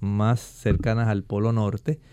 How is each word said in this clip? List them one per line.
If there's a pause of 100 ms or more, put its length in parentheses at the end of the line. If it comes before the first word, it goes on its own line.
Más
cercanas
al
Polo
Norte. (140)